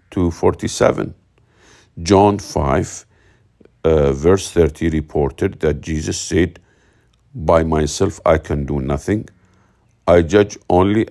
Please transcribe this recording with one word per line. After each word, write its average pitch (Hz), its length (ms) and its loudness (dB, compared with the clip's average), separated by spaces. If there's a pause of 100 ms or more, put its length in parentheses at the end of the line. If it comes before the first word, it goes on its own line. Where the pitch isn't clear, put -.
(120)
to 87 180 0
forty-seven. - 840 -2 (880)
John 101 340 4
five, 80 680 -4 (800)
uh, 76 300 2
verse 85 380 0
thirty 80 380 0
reported 76 720 -4
that 73 200 -2
Jesus 80 380 -6
said, 85 400 -2 (760)
"By 82 300 0
myself 80 600 -2
I 80 140 4
can 73 280 -4
do 71 160 -4
nothing. 71 480 -6 (800)
I 87 140 6
judge 101 360 2 (120)
only 98 420 2